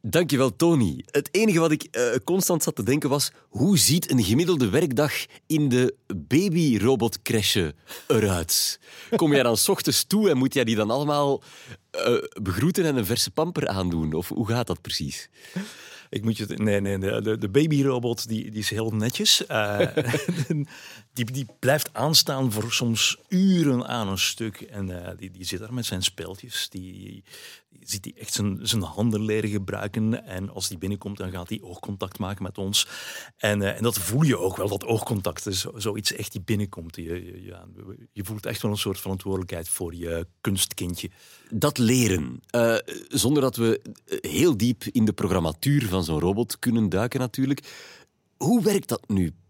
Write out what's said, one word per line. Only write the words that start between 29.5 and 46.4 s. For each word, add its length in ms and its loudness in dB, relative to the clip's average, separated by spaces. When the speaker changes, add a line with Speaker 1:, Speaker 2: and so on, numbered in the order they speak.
Speaker 2:
gebruiken. 760 -4
En 240 -8
als 180 -8
die 100 -10
binnenkomt, 380 -6
dan 140 -8
gaat 180 -10
hij 140 -8
oogcontact 560 -10
maken 240 -6
met 160 -10
ons. 280 -2
En, 260 2
eh, 140 0
en 60 -4
dat 160 0
voel 240 0
je 160 4
ook 180 -2
wel, 120 -2
dat 160 -4
oogcontact. 600 -2
Is 140 -2
zo-, 180 -8
zoiets 340 -4
echt 200 -8
die 80 -8
binnenkomt. 560 -4
Je, 60 -10
je, 400 -8
ja, 240 -18
je 120 -10
voelt 220 -8
echt 160 -4
wel 80 0
een 60 -2
soort 240 -4
verantwoordelijkheid 680 -6
voor 260 -6
je 320 -6
kunstkindje. 680 -4
Speaker 1:
Dat 280 0
leren, 640 2
eh, 260 4
zonder 340 2
dat 140 0
we, 240 2
eh, 240 -6
heel 260 4
diep 280 2
in 200 2
de 80 4
programmatuur 760 0
van 160 0
zo'n 160 0
robot 380 0